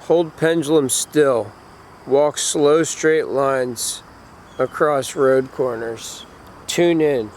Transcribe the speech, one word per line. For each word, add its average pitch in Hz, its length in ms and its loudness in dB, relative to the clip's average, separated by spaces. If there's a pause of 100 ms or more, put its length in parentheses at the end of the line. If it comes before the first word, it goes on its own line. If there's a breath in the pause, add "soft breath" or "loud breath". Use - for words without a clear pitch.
Hold 165 340 0
pendulum 156 520 0
still. 123 640 0 (540)
Walk 143 320 2
slow 156 460 2
straight 156 420 0
lines 127 760 -4 (560)
across 139 580 -2
road 135 360 2
corners. 117 720 -8 (420)
Tune 170 340 2
in. 135 360 0